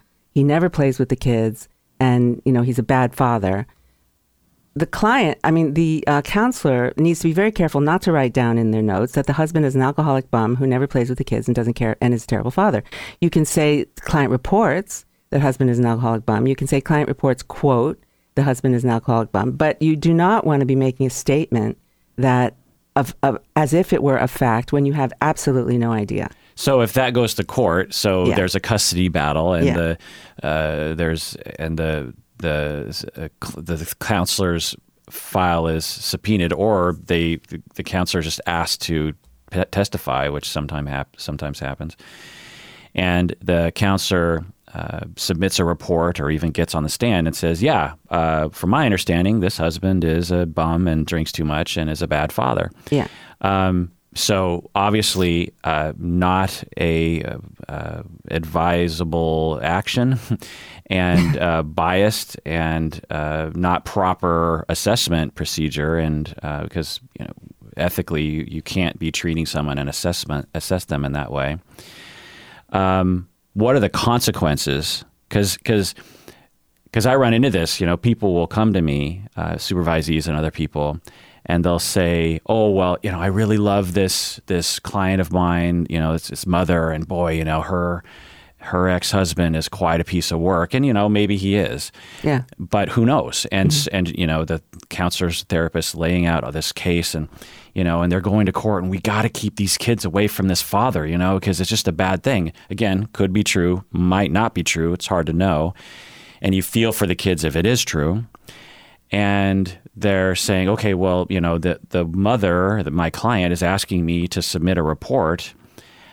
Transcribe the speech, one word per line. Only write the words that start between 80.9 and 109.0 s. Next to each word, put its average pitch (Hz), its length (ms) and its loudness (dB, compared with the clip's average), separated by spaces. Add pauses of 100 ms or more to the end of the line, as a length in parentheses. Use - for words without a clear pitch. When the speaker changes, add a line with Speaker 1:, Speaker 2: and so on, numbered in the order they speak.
Speaker 2:
and 87 180 0
they'll 85 160 2
say, 85 680 0
"Oh, 107 240 2
well, 92 320 0
you 101 80 -4
know, 87 80 -6
I 90 80 -2
really 104 300 0
love 101 360 0
this, - 540 -2
this 87 320 -2
client 95 420 0
of 85 100 -2
mine, 87 580 2
you 82 100 -2
know, 80 140 0
it's, 82 160 -6
it's - 160 -10
mother, 82 460 2
and 80 160 -6
boy, 87 260 -2
you 80 120 -2
know, 78 160 -2
her, 87 420 -2 (560)
her 90 300 0
ex-husband 90 640 0
is 80 140 -4
quite 85 320 0
a - 40 0
piece 87 260 -2
of 85 80 -2
work." 87 340 0
And, 135 120 2
you 135 80 2
know, 104 140 2
maybe 104 300 2
he 98 180 0
is. 67 360 -4 (320)
Speaker 1:
Yeah. 139 200 0 (160)
Speaker 2:
But 98 300 -2
who 117 160 2
knows? 120 460 0
And 95 200 2
s-, 147 160 0
Speaker 1:
Mm-hmm. - 80 -4
Speaker 2:
and, 90 220 -2
you 87 100 0
know, 80 180 0
the 80 160 -4 (280)
counselor's 87 540 -2
therapist 82 520 -2
laying 85 300 0
out 82 280 -2
this 78 200 -6
case, 85 420 -2
and, 78 140 -6 (460)
you 92 80 0
know, 85 180 0
and 87 100 2
they're 90 80 2
going 101 280 2
to 92 40 0
court, 101 320 0
and 92 80 -2
we 98 80 -4
gotta 107 300 -2
keep - 280 -6
these 98 200 0
kids 117 260 -2
away 101 240 0
from 95 220 0
this 87 120 0
father, 104 440 0
you 82 120 -2
know, 92 220 2
'cause 92 220 0
it's 92 80 -2
just - 180 0
a 95 60 0
bad 92 300 0
thing. 95 280 0 (180)
Again, 98 440 0
could 98 180 0
be 104 120 2
true, 90 480 2
might 92 400 2
not 110 220 0
be 87 100 -2
true. 82 300 -2
It's - 140 -6
hard 85 200 0
to 80 60 -2
know. 85 400 2 (680)
And 95 140 2
you 95 60 2
feel 113 300 2
for - 160 0
the 90 80 0
kids 87 300 0
if 76 100 0
it 82 100 2
is 117 200 2
true. 85 400 0 (840)